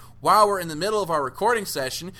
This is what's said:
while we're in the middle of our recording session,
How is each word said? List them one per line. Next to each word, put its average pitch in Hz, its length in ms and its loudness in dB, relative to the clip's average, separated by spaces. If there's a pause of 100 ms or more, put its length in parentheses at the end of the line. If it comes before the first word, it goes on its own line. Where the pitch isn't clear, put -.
(200)
while 196 260 6
we're 196 140 0
in 170 80 -6
the 160 80 -8
middle 208 260 -2
of 165 80 -6
our 156 140 0
recording 208 420 0
session, 147 540 -6